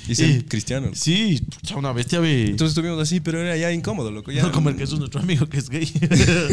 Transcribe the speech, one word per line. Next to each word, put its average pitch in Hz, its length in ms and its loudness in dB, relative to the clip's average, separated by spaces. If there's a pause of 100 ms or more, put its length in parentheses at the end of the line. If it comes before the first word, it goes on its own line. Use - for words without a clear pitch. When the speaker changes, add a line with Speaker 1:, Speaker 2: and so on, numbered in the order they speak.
Speaker 1:
Y 117 80 -2
ser 160 140 4
Speaker 2:
eh, 127 180 4
Speaker 1:
cristiano. 120 460 -4
Speaker 2:
Sí, 180 480 2 (180)
pucha, 170 160 -8
una 139 160 -2
bestia, 120 300 0
ve. 143 240 2
Speaker 1:
Entonces 151 320 0
estuvimos 165 240 -2
así, 165 180 0
pero 165 220 -4
era 170 160 -2
ya 170 160 0
incómodo, 165 360 -4
loco, 107 220 -10
ya. 135 120 0
Speaker 2:
No 175 100 2
como 151 160 2
el 139 80 -2
Jesús, 139 220 -4
nuestro 135 200 -6
amigo, 147 280 2
que 139 100 -6
es 135 120 -4
gay. 156 260 -4
<laughs> - 60 2 (520)